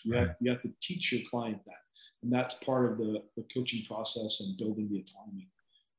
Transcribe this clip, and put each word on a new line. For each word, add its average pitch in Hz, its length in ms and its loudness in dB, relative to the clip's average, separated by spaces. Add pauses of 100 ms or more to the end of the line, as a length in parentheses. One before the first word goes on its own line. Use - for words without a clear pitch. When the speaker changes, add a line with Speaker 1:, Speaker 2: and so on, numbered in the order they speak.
Speaker 1:
You 113 100 2
have, 98 140 6
Speaker 2:
Right. - 120 -6
Speaker 1:
you 123 120 4
have 123 100 -2
to 123 180 -4
teach - 300 -2
your 113 180 2
client 117 380 -2
that. 92 160 -20 (400)
And 120 100 2
that's 127 220 2
part 127 380 4
of 110 60 -2
the, 110 260 0 (120)
the 113 160 -6
coaching 120 340 -2
process 110 540 -2
and 98 160 -4
building 107 320 -2
the 98 120 -2
autonomy. 98 480 -14 (500)